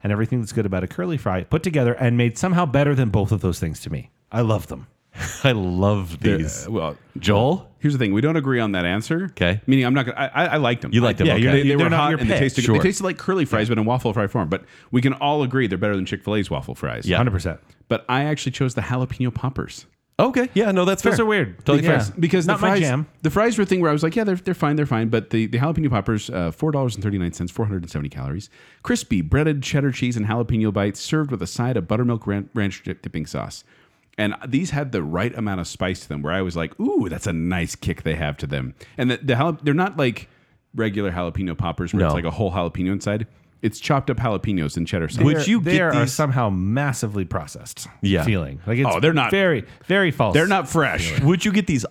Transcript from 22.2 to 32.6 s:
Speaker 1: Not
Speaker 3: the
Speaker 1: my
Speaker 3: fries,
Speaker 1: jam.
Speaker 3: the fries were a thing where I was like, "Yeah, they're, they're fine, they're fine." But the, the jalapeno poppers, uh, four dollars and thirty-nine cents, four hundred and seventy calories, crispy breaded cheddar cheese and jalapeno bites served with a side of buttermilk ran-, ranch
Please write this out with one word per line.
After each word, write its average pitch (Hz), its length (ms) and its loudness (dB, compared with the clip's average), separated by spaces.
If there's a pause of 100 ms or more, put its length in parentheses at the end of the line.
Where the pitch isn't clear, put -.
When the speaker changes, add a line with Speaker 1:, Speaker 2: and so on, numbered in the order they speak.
Speaker 1:
Not 202 140 2
Speaker 3:
the - 40 -6
Speaker 1:
my 202 80 4
Speaker 3:
fries, 196 100 4
Speaker 1:
jam. 147 260 2 (160)
Speaker 3:
the 156 60 2
fries 220 280 2
were 208 60 4
a - 20 0
thing 185 140 2
where 165 100 4
I 147 40 4
was 151 100 0
like, 165 140 0
"Yeah, 220 80 2
they're, 190 100 2
they're 185 180 -2
fine, 151 220 0
they're 151 100 2
fine." 113 220 2
But 113 220 0
the, 113 180 2
the 117 120 -2
jalapeno 160 300 0
poppers, 110 400 0
uh, 87 220 -2
four 151 220 -2
dollars 131 220 0
and 98 80 -8
thirty-nine 95 280 -2
cents, 87 220 -6
four 113 120 -2
hundred 98 180 -4
and 80 60 -12
seventy 73 200 -6
calories, 69 400 -8 (340)
crispy 120 380 0
breaded 143 420 0
cheddar 139 300 0
cheese 123 240 -4
and 107 80 -2
jalapeno 110 480 0
bites 101 260 -2
served 156 320 -2
with 98 100 -4
a 95 60 -4
side 127 300 -2
of 165 100 -4
buttermilk 117 400 0
ran-, 101 260 -2
ranch 101 300 -2